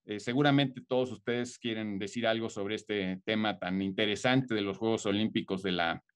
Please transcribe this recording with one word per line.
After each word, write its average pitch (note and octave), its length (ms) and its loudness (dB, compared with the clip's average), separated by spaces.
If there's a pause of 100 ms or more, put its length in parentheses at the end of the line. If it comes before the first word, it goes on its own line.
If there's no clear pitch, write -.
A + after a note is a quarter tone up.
Eh, G#2 120 -4
seguramente C#3 640 4
todos B2+ 300 0
ustedes A#2+ 480 -4
quieren A2 400 -4
decir G#2+ 260 -4
algo A2+ 240 0
sobre G2+ 240 -4
este G2 500 -2
tema G#2+ 360 0
tan F#2 240 -2
interesante A2 720 2
de G#2 60 2
los G2 180 -2
Juegos A2+ 260 0
Olímpicos G#2 560 0
de F#2+ 120 0
la, E2 300 0 (120)